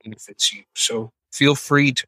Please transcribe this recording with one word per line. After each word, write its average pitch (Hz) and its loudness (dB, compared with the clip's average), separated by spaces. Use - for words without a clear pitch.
benefits - -6
you. 101 -20
So 113 -4
feel 143 2
free 143 2
to - -6